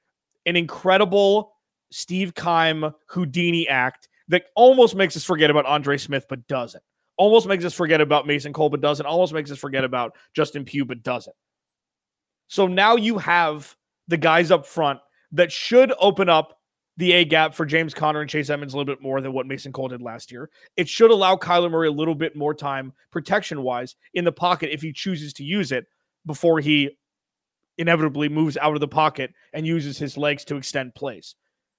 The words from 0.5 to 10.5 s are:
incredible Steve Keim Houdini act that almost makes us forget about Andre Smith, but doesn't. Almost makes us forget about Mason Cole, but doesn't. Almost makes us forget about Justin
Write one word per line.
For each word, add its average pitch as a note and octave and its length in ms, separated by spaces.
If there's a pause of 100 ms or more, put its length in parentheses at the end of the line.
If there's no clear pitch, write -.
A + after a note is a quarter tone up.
incredible G3 1000 (380)
Steve F#3 440
Keim D#3+ 560 (160)
Houdini E3+ 600
act B2+ 420 (180)
that F3+ 180 (100)
almost B3 400
makes F#3+ 200
us D#3 80
forget D#3 260
about D3 160
Andre C#3+ 320
Smith, C#3 300
but B2 200
doesn't. B2+ 360 (340)
Almost G#3+ 300
makes F#3+ 160
us F3 100
forget D#3+ 280
about D3 240
Mason D3 260
Cole, D3+ 180
but C#3+ 120
doesn't. D3 240
Almost D#3+ 280
makes D3 180
us C3+ 80
forget C3+ 240
about B2 320 (200)
Justin C#3+ 300